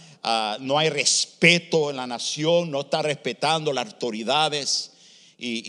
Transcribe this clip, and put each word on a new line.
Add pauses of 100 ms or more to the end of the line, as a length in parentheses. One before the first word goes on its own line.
(220)
ah,
no
hay
respeto
en
la
nación,
no
está
respetando
las
autoridades. (460)
Y,